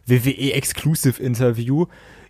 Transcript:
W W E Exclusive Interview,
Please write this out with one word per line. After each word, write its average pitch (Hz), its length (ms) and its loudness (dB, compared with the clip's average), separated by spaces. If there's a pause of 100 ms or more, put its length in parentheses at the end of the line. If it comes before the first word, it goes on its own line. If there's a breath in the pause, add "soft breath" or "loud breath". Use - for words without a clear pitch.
W 120 200 4
W 135 60 2
E 131 200 -2
Exclusive - 720 -2
Interview, 123 640 0 (440 loud breath)